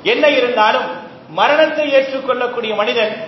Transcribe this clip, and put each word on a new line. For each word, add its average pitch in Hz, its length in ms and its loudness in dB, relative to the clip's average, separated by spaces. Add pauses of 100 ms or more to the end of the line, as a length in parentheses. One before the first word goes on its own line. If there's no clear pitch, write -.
என்ன 269 260 2
இருந்தாலும் 240 580 2 (420)
மரணத்தை 294 640 2
ஏற்றுக்கொள்ளக்கூடிய 247 840 0
மனிதன் 220 380 0 (140)